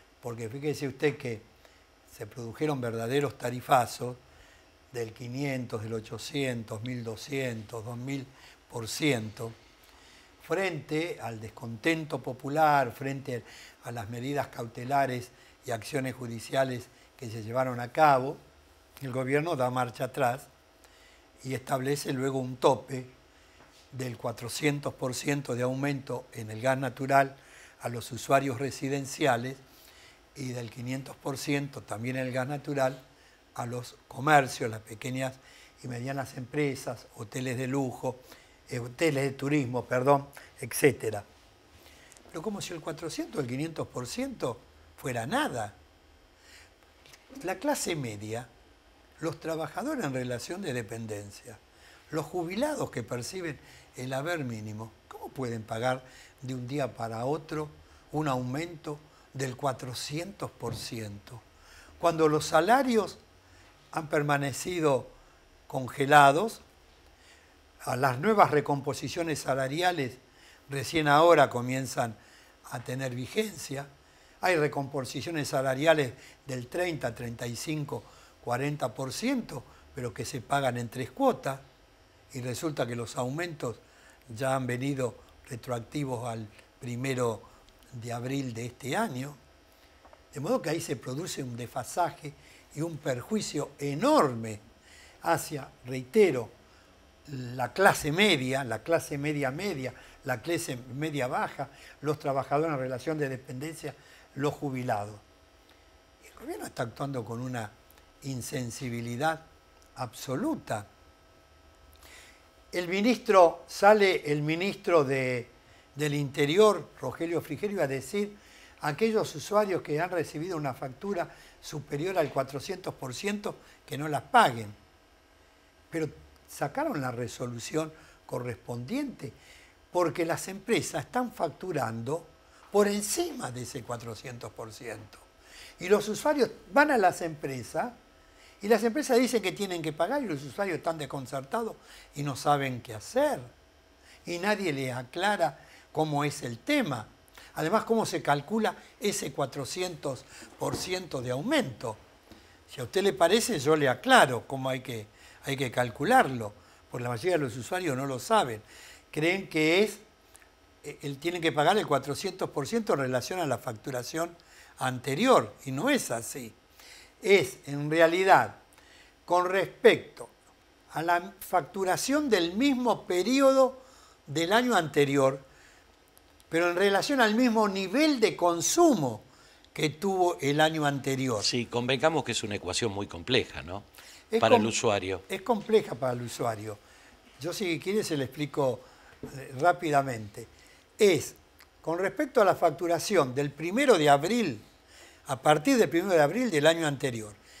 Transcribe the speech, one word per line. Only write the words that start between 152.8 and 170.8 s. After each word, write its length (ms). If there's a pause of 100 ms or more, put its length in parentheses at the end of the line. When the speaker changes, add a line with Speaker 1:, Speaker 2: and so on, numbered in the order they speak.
Speaker 1:
a 40
usted 180
le 100
parece, 460
yo 180
le 140
aclaro 560
cómo 240
hay 100
que, 260 (380)
hay 120
que 140
calcularlo, 800 (380)
porque 140
la 60
mayoría 220
de 120
los 120
usuarios 380
no 120
lo 120
saben. 440 (480)
Creen 380
que 340
es, 160 (840)
eh, 200
él 160
tiene 240
que 100
pagar 240
el 100
cuatrocientos 640
por 180
ciento 280
en 60
relación 380
a 80
la 120
facturación 760 (440)
anterior, 760 (120)
y 60
no 180
es 200
así. 440 (680)
Es, 420
en 260
realidad, 640 (680)
con 240
respecto 800 (640)